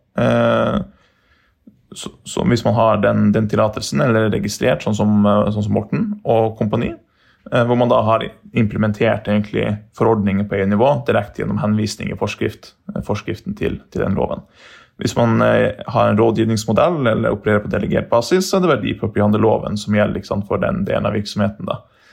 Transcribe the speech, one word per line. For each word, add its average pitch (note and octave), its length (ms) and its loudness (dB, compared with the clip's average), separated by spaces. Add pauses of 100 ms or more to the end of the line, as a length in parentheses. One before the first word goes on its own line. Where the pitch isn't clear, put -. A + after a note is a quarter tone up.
(180)
Eh, A#2 640 2 (1160)
så, - 160 -14 (160)
så - 180 -4
hvis A#2+ 220 0
man A2+ 80 2
har A2+ 240 4
den, G#2+ 340 2
den A2 160 0
tillatelsen, A2 540 -2
eller A2 240 2
er G#2+ 60 0
registrert, G2+ 500 -2
sånn G#2+ 140 -2
som, G#2 300 2
eh, G#2 280 2
sånn G#2+ 100 -2
som G#2 100 -2
Morten D3 520 -2
og A2+ 320 0
kompani, A2+ 320 -2 (640)
eh, B2 120 2
hvor A#2+ 140 2
man A#2+ 120 2
da A#2+ 120 4
har A2+ 240 2 (300)
implementert A2 720 0
egentlig G#2+ 500 -2 (160)
forordninger G2+ 560 2
på G2 80 -2
E G2 80 0
U-nivå, B2 400 2
direkte G#2+ 380 -2
gjennom - 180 -4
henvisning G#2+ 480 -2
i - 80 -6
forskrift, - 560 -6 (220)
eh, - 100 -4
forskriften - 500 -6
til, - 220 -4 (140)
til - 100 -4
den - 140 0
loven. - 260 -4 (560)
Hvis - 180 -4
man, A2+ 300 2
eh, A2+ 320 2 (100)
har A2+ 220 2
en G#2+ 80 2
rådgivningsmodell A2+ 920 2
eller A2+ 300 0
opererer G#2+ 240 0
på - 80 -8
delegert G#2 400 -2
basis, F3 400 2
så G3 80 2
er F3+ 80 2
det D#3+ 80 4
verdipapirhandelloven G#2+ 1040 0
som G#2 160 -4
gjelder, G#2 240 2
ikke - 160 -6
sant, G2+ 140 -4
for - 100 -2
den A#2 260 -2
delen - 220 -2
av G#2+ 80 0
virksomheten, G#2 560 -4
da. - 140 -6 (300)